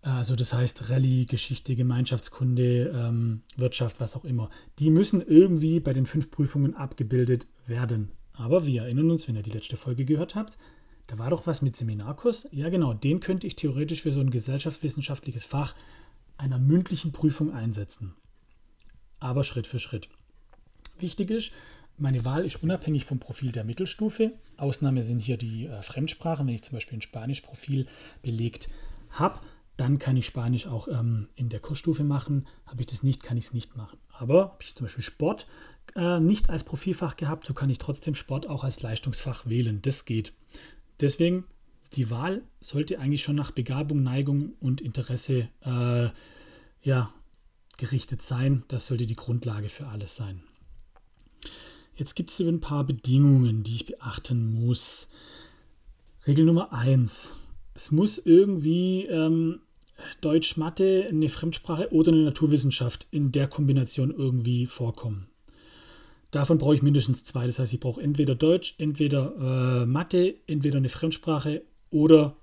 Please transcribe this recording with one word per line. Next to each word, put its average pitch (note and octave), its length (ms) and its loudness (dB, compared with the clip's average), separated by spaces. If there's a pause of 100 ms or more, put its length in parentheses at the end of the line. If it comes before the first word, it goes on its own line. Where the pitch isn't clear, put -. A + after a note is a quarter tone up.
Also B2+ 320 0
das A#2+ 200 -2
heißt A#2+ 340 -2
Rallye, B2+ 380 2
Geschichte, - 500 -4
Gemeinschaftskunde, B2 1160 0
ähm, A#2 480 -2 (140)
Wirtschaft, B2 440 -2
was A#2 160 -6
auch - 80 -10
immer. A#2+ 240 -2 (300)
Die D3+ 100 4
müssen F3+ 320 6
irgendwie D#3+ 580 8
bei C#3 140 0
den C3 140 2
fünf D3+ 240 -2
Prüfungen C#3 440 0
abgebildet B2 720 0 (200)
werden. A#2 440 -2 (220)
Aber D#3 320 0
wir B2 200 0
erinnern C#3 260 2
uns, E3 180 0
wenn A#2 80 -2
ihr G#2 60 -6
die A2 80 -8
letzte A2 260 -8
Folge B2+ 300 -4
gehört D3+ 280 -2
habt, G#3+ 220 -6 (520)
da A2 100 -10
war A#2 100 -4
doch E3 180 -2
was D#3 140 -2
mit C3 160 0
Seminarkurs. A#2 760 -4
Ja D3 200 -4
genau, D#3+ 240 2
den C#3+ 260 0
könnte F#3+ 260 -4
ich - 100 -8
theoretisch D3+ 440 -4
für D3+ 120 -2
so C#3 80 0
ein C3 100 2
gesellschaftswissenschaftliches C3+ 1120 -6
Fach F#3+ 300 -4 (640)
einer C3 200 -2
mündlichen D#3+ 540 2
Prüfung D3+ 400 0
einsetzen. G#2+ 640 -6 (1040)
Aber C3+ 260 0
Schritt - 220 -4
für B2 140 -6
Schritt. - 280 -10 (920)
Wichtig F#3 320 -4
ist, A3 200 -2 (480)
meine C3 260 0
Wahl D3 220 0
ist - 160 -8
unabhängig D#3+ 420 0
vom C3+ 140 -4
Profil B2 340 -6
der A2+ 120 -6
Mittelstufe. G#3+ 680 -2 (240)
Ausnahme C3+ 460 0
sind A#2 180 -2
hier A#2 160 -2
die, A2+ 300 -6
äh, G2+ 160 -12
Fremdsprachen. C#3+ 640 -4
Wenn A#2+ 80 0
ich A2 80 -8
zum - 100 -14
Beispiel A2+ 240 -10
ein G#2+ 60 -8
Spanisch-Profil C3+ 840 -6 (360)
belegt A#2 480 -4 (400)
hab, - 340 -2 (320)
dann C#3 220 0
kann C3 200 0
ich A#2+ 80 -2
Spanisch A#2+ 400 -2
auch, A#2+ 220 -8
ähm, A#2 480 -2
in B2 120 -4
der A2 120 -6
Kursstufe D3 440 -2
machen. C#3 420 -2 (200)
Habe B2 160 -10
ich - 60 -6
das A#2 140 -8
nicht, C3+ 200 0
kann A#2+ 160 -4
ich's - 160 -8
nicht - 220 -8
machen. G#2+ 220 -14 (120)
Aber E3+ 420 2
habe - 100 -20
ich - 120 -18
zum B2+ 100 -8
Beispiel A2+ 180 -8
Sport, - 440 -4 (500)
äh, F3 240 2
nicht F#3 300 6
als D#3+ 140 -2
Profilfach D#3+ 520 -4
gehabt, D#3 300 -6
so C3+ 80 -4
kann C#3 160 0
ich B2+ 80 -2
trotzdem C#3+ 360 -6
Sport - 320 -8
auch D3 160 -6
als C3 200 -6
Leistungsfach A#2+ 640 -6
wählen. A2+ 340 0
Das - 240 -4
geht. A2 300 -4 (680)
Deswegen, E3+ 440 2 (500)
die A#2+ 160 0
Wahl D#3+ 320 -4 (180)
sollte D3 380 -4
eigentlich C#3+ 240 0
schon C#3+ 140 -2
nach D3 160 -4
Begabung, C#3 500 -2
Neigung C#3 580 0
und C3 220 0
Interesse, B2 640 -2 (160)
äh, A#2+ 460 0 (720)
ja, B2+ 320 0 (640)
gerichtet B2 420 -4
sein. C3 480 0
Das B2+ 180 -6
sollte A#2+ 200 -2
die A2+ 100 -4
Grundlage A2 540 -4
für C#3+ 160 -12
alles G#2+ 280 -10
sein. F#2+ 280 -10 (1500)
Jetzt - 220 -8
gibt's - 220 -6
eben E3+ 180 2
ein D#3+ 40 -2
paar C#3+ 240 -2
Bedingungen, B2+ 800 6
die A2 140 -4
ich - 100 -8
beachten A2+ 680 -4
muss. A#2 560 -2 (1160)
Regel D3 180 6
Nummer E3 300 4
eins. B2 600 2 (380)
Es - 180 -10
muss G3 280 2
irgendwie, F3+ 880 6
ähm, E3 540 2 (600)
Deutsch, D#3 340 2
Mathe, F#3+ 540 2
eine D#3 180 2
Fremdsprache E3 640 -4
oder D#3+ 180 6
eine D#3+ 120 8
Naturwissenschaft C#3+ 880 2
in C#3+ 220 0
der C#3 160 2
Kombination C3+ 600 0
irgendwie B2 540 0
vorkommen. A2+ 640 -6 (1040)
Davon C#3+ 260 4
brauche D3 180 4
ich C3+ 60 4
mindestens C3+ 420 4
zwei. B2 220 -4
Das B2 140 -2
heißt, B2 160 -2
ich A#2+ 60 -4
brauche B2 200 -4
entweder C#3+ 340 2
Deutsch, D#3+ 440 2
entweder, C#3 1040 0
äh, - 20 0
Mathe, F3 520 2 (100)
entweder C#3+ 320 0
eine C3 100 2
Fremdsprache D#3 720 -2 (300)
oder D3+ 520 8